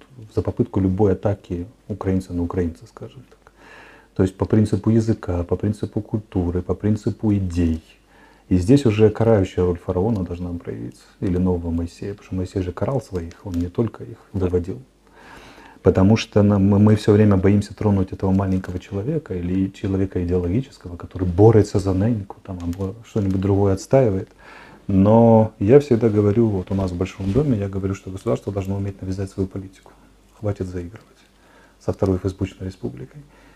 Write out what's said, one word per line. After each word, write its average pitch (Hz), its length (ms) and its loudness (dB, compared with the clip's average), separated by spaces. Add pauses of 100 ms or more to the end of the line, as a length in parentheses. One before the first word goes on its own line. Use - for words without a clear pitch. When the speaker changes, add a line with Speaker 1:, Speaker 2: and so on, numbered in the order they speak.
(340)
Speaker 1:
за 101 80 -2
попытку - 380 -2
любой 95 320 2
атаки 92 540 -4 (220)
украинца 95 440 -4
на 87 120 -4
украинца, 87 420 -6
скажем - 420 -20
так. - 240 -20 (640)
То - 80 0
есть 95 140 0
по - 100 -2
принципу 107 440 2
языка, 107 520 0
по 90 140 -2
принципу 104 440 -4
культуры, 90 640 -4
по 92 120 -4
принципу 107 600 -2
идей. 87 480 -2 (640)
И 92 80 2
здесь 120 300 4
уже 107 240 4
карающая 104 520 2
роль 90 160 0
фараона 95 460 -2
должна 87 300 -10
проявиться, 113 480 -14 (180)
или 98 160 -2
нового 90 340 -2
Моисея, 87 440 -6
потому - 120 -20
что - 100 -10
Моисей 92 260 -4
же 90 100 -6
карал 135 300 -4
своих, 85 320 -10 (100)
он 98 80 -10
не 87 160 -4
только 110 360 -4
их 113 120 -18 (160)
Speaker 2:
Да. 92 140 -2
Speaker 1:
выводил. 87 320 -2 (1040)
Потому 95 340 4
что - 260 0
нам, 101 240 4
мы, 101 120 4
мы 107 180 6
всё 107 160 2
время 104 240 6
боимся 101 380 2
тронуть 98 380 0
этого 95 200 -2
маленького 95 460 -2
человека 107 560 -8
или 92 360 -4
человека 95 540 -4
идеологического, 87 720 -4
который 92 320 -6
борется 104 500 6
за 95 160 -2
неньку, 101 480 -2
там, 92 200 -12
або 92 320 -8 (100)
что-нибудь 95 360 -2
другое 98 340 2
отстаивает. 104 540 0 (600)
Но 110 720 6
я 113 180 8
всегда 120 300 2
говорю, 104 400 2
вот 95 220 -4
у 98 40 -2
нас 95 160 -2
в 87 60 -8
Большом 92 360 -4
доме, 127 260 2
я 101 100 -4
говорю, 98 260 -4
что - 160 -14
государство 117 420 -6
должно 98 240 -6
уметь 98 260 -8
навязать 95 280 -8
свою 95 160 -4
политику. - 460 -16 (480)
Хватит 101 260 -6
заигрывать 90 380 -12 (800)
со 98 80 -4
второй 95 260 0
фейсбучной 95 500 -8
республикой. 127 520 -14 (360)